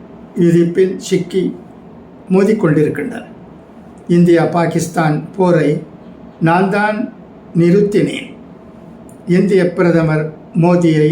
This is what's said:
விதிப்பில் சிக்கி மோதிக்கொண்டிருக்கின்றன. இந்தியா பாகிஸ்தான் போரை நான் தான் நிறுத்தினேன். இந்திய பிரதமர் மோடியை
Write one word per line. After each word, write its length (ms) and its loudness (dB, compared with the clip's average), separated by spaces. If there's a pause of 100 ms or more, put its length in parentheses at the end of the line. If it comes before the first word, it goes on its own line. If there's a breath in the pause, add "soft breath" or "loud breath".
(380)
விதிப்பில் 600 2
சிக்கி 460 -4 (840)
மோதிக்கொண்டிருக்கின்றன. 960 0 (800)
இந்தியா 380 4
பாகிஸ்தான் 720 -2 (160)
போரை 340 0 (720)
நான் 360 2
தான் 200 -2 (580)
நிறுத்தினேன். 760 0 (960)
இந்திய 340 2 (120)
பிரதமர் 520 0 (300)
மோடியை 560 2